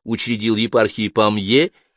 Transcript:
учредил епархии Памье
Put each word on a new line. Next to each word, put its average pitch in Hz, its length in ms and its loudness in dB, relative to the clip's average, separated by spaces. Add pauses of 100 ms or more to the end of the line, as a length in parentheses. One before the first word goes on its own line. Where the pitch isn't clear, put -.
учредил 110 520 -4
епархии 110 520 0
Памье 107 640 2 (240)